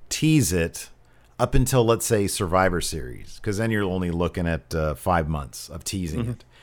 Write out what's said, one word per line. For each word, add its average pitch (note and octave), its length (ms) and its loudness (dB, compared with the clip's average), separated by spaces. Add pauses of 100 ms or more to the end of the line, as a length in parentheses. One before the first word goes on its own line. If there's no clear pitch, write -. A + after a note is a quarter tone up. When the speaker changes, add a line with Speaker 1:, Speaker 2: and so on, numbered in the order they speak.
Speaker 1:
tease D3+ 440 2
it E2+ 360 -2 (480)
up B2 160 0
until, B2+ 300 4
let's A2+ 220 2
say, G#2 220 2
Survivor F#2 540 2
Series, B1+ 640 -8
'cause G2+ 140 -2
then A2+ 120 0
you're G#2 140 2
only F2+ 280 0
looking E2+ 360 0
at, E2 260 -2
uh, D#2 220 0
five E2+ 320 0
months D2 420 -8
of - 140 -14
teasing F#2 380 -4
Speaker 2:
Mm-hmm. A#2 100 -4
Speaker 1:
it. - 140 -12 (180)